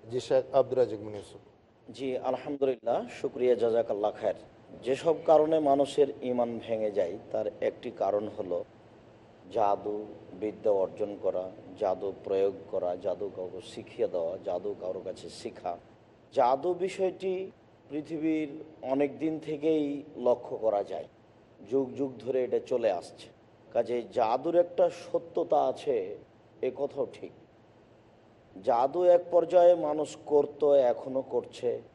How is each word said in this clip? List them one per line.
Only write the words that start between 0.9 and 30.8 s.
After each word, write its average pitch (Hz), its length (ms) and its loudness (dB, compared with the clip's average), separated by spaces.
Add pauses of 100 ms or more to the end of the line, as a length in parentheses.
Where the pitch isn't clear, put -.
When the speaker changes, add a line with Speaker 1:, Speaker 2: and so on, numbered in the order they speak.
Speaker 1:
বিন 104 160 -10
ইউসুফ। - 260 -14 (540)
Speaker 2:
জি, 127 220 -4
আলহামদুলিল্লাহ, 131 880 -2
শুকরিয়া, 123 480 2
জাযাকাল্লাহ 110 560 2
খায়ের। 101 240 -2 (480)
যেসব 139 320 0 (100)
কারণে 156 340 6
মানুষের 139 480 4 (140)
ঈমান 120 380 -2
ভেঙে 110 320 -2
যায় 95 260 0 (140)
তার 107 140 -2 (160)
একটি 113 300 -4
কারণ 104 360 -2 (100)
হলো 90 260 -4 (920)
জাদু 104 520 0 (340)
বিদ্যা 107 320 -2
অর্জন 98 500 -2
করা, 92 300 -4 (280)
জাদু 95 340 -2 (100)
প্রয়োগ 98 300 0 (180)
করা, 90 240 -2
জাদু 90 400 -4
কাউকে 90 260 -10
শিখিয়ে - 460 -6
দেওয়া, 87 380 -4
জাদু 92 360 -4
কারোর 92 220 -6
কাছে 90 260 -10
শেখা। 90 480 -10 (560)
জাদু 135 400 2
বিষয়টি 185 800 -4 (380)
পৃথিবীর 156 760 -4 (180)
অনেক 139 380 0
দিন 156 200 -2
থেকেই 147 640 0 (140)
লক্ষ্য 123 400 0
করা 104 260 0
যায়, 80 240 -8 (640)
যুগ 127 220 0
যুগ 131 260 -2
ধরে 127 240 0
এটা 120 160 0
চলে 117 320 0
আসছে। - 360 -6 (460)
কাজে 120 280 0 (120)
জাদুর 131 420 2
একটা 175 340 4
সত্যতা - 760 -2
আছে, 113 520 -2 (440)
এ 127 140 -2
কথাও 135 380 -4
ঠিক। - 180 -14 (1300)
জাদু 131 400 2
এক 175 180 8 (100)
পর্যায়ে 175 440 8
মানুষ 151 500 -2
করত, 147 400 2
এখনো 131 560 4